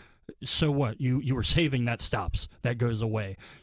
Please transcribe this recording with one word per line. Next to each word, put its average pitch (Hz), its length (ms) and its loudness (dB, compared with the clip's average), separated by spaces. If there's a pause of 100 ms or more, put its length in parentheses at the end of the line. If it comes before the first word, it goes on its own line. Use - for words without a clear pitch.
(440)
so 151 280 2
what? 135 280 0
You, 127 200 2
you 135 140 0
were 123 100 0
saving, 135 420 2
that 117 160 -2
stops. - 460 -2 (120)
That 120 160 0
goes 113 240 0
away. 107 360 -2 (260)